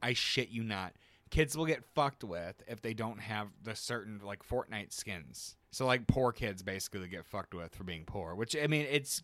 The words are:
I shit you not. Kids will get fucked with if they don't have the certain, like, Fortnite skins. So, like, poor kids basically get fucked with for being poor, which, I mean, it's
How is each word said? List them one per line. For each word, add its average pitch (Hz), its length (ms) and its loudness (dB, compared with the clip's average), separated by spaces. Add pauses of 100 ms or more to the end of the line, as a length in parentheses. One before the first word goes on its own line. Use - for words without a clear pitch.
I 123 120 2
shit - 360 2
you 113 140 -2
not. 98 300 -2 (360)
Kids 151 260 6
will 160 120 2
get 156 180 0
fucked 139 380 2
with 87 440 -4
if 110 140 -8
they 110 120 -2
don't 110 280 -2
have 107 280 -4 (140)
the 110 120 -6
certain, 107 480 -6
like, 101 220 -8
Fortnite 110 460 -2
skins. 82 640 -8 (160)
So, 131 140 0
like, 127 220 4
poor 123 260 6
kids 98 300 -2
basically 95 440 -4
get 87 180 -8
fucked 95 280 -6
with 85 200 -8
for 95 120 -8
being 82 180 -6
poor, 87 320 -4
which, 117 220 0
I 147 100 4
mean, 151 220 4
it's 143 340 2